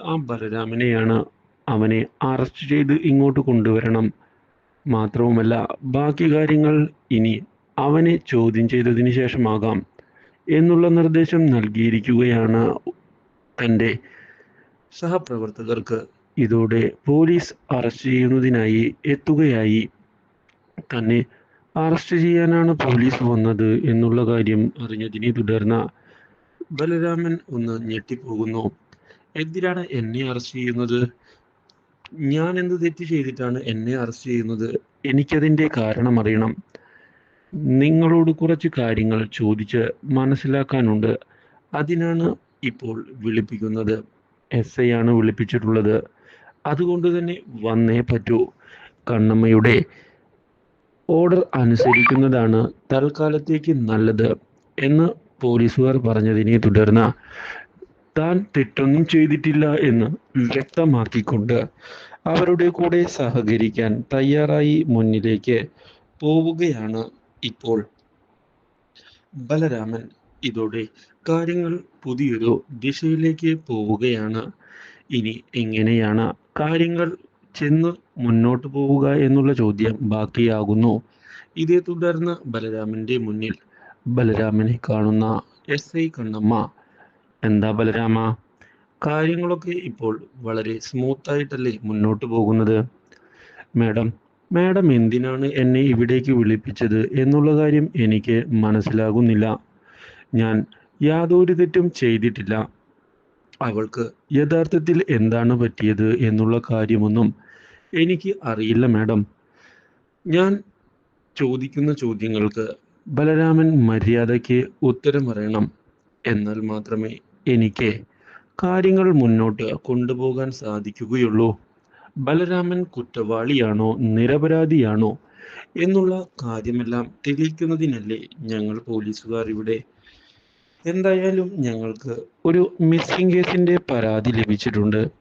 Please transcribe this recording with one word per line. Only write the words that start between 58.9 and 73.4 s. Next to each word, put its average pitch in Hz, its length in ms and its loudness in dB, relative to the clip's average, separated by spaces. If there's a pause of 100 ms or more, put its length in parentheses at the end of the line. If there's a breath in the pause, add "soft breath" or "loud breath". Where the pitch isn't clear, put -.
ചെയ്തിട്ടില്ല 151 680 2
എന്ന് 117 320 2 (460)
വ്യക്തമാക്കിക്കൊണ്ട് 120 1080 0 (680 loud breath)
അവരുടെ 175 420 2
കൂടെ 170 380 0
സഹകരിക്കാൻ 113 840 -2 (220)
തയ്യാറായി 151 640 2 (120)
മുന്നിലേക്ക് 110 720 2 (600 soft breath)
പോവുകയാണ് 151 840 -2 (400)
ഇപ്പോൾ 113 360 -4 (1600 soft breath)
ബലരാമൻ. 120 680 -4 (400)
ഇതോടെ 113 400 -4 (440 soft breath)
കാര്യങ്ങൾ 170 460 -2 (300)
പുതിയൊരു 123 500 -2 (180)
ദിശയിലേക്ക് 160 840 -2 (160)